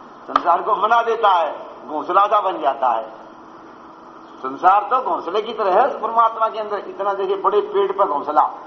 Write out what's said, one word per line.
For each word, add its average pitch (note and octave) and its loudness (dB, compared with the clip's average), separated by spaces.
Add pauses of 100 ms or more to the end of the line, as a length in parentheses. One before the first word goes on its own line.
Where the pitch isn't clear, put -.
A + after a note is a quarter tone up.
(280)
संसार E3+ 2
को G3+ 0
बना A3 2
देता A3+ 2
है, D#3+ 0 (220)
घोंसला D3+ 2
सा G#3 2
बन F3+ -4
जाता C3+ 0
है। A2+ -2 (1200)
संसार E3+ 2
तो B3+ 0
घोंसले F3+ -4
की G#3+ -8
तरह G3+ 2
है B3+ 0
परमात्मा A3+ 2
के G3+ -10
अंदर, G#3 -6
इतना G3 -4
जैसे G3 -2
बड़े G3 2
पेड़ G3 0
पर G3+ 2
घोंसला। D3+ 0 (140)